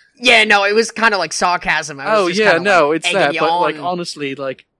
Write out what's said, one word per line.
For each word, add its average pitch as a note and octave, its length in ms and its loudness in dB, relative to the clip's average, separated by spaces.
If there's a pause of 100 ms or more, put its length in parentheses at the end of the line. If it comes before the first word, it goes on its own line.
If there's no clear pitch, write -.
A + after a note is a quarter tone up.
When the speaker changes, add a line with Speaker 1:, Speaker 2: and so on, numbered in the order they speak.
(180)
Speaker 1:
Yeah, A#3 260 4
no, G3+ 200 2
it G#3 100 0
was A3 160 2
kinda G#3+ 280 0
like D#3+ 160 -4
sarcasm. D#3+ 680 -2
I C#3+ 120 -6
was G#3+ 80 4
Speaker 2:
Oh, F3+ 80 0
Speaker 1:
just F#3 120 -2
Speaker 2:
yeah, G#3 140 4
Speaker 1:
kinda, E3+ 100 -2
Speaker 2:
no, F3 240 4
Speaker 1:
like, D#3+ 80 0
Speaker 2:
it's D#3+ 100 -4
Speaker 1:
egging F#3 140 0
Speaker 2:
that, D3 140 2
Speaker 1:
you - 60 -4
Speaker 2:
but, E3 200 0
like, D3+ 160 0
Speaker 1:
on. D3 60 -16
Speaker 2:
honestly, E3+ 520 -6
like, C3+ 300 -10 (140)